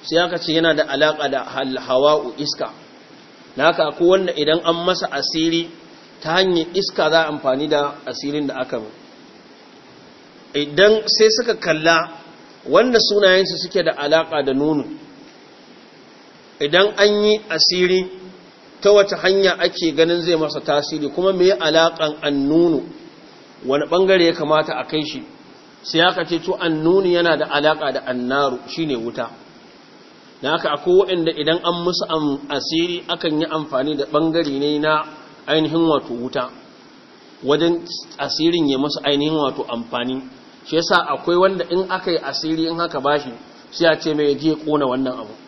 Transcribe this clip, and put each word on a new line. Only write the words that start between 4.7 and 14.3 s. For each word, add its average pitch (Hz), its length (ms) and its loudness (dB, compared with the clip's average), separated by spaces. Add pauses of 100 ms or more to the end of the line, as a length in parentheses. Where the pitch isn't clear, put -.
masa 180 240 -2
asiri 165 580 -2 (520)
ta 160 160 -2
hanyar 180 380 2
iska 185 360 0
za 160 160 4
a 151 60 -6
amfani 143 360 -2
da 143 260 -2 (120)
asirin 143 400 -6
da 131 140 -6
aka 127 180 -6
yi. - 1900 -12
Idan 202 400 6
sai 220 240 4
suka 226 260 0
kalla 165 520 2 (600)
wanda 226 320 4
sunayensu 190 580 4
suke 180 260 -2
da 165 140 2
alaƙa 151 480 0